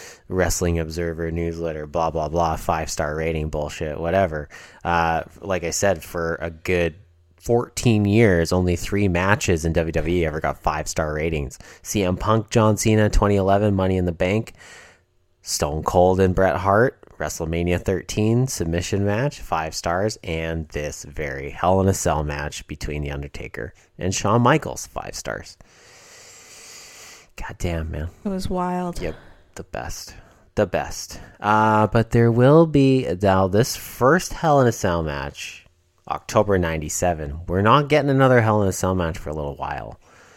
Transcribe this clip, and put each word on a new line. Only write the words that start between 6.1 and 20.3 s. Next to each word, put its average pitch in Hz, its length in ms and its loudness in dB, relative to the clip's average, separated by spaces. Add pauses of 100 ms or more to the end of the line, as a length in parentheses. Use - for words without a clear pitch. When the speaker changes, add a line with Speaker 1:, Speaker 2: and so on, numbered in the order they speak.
Speaker 1:
a 85 100 -6
good 85 440 -2 (420)
fourteen 117 680 0
years, 101 460 4
only 90 220 2
three 101 340 -2
matches 90 580 0
in 80 80 0
W 82 180 0
W 80 240 0
E 85 80 2
ever 78 160 -4
got 71 220 -4
five-star 78 520 -2
ratings. 78 440 -4 (240)
C 104 200 -2
M 90 140 0
Punk, 107 320 0
John 107 300 4
Cena, 107 320 4
twenty 101 260 4
eleven 98 380 4
Money 95 240 2
in 90 80 0
the 87 60 0
Bank, 92 420 -2 (880)
Stone 78 420 -4
Cold 92 340 4
and 92 160 4
Bret 92 220 2
Hart, 98 420 2 (200)
WrestleMania 87 600 -2
thirteen 110 680 0
submission 90 560 -2
match, 110 340 -2
five 80 380 -4
stars, 95 480 -2
and 82 460 -6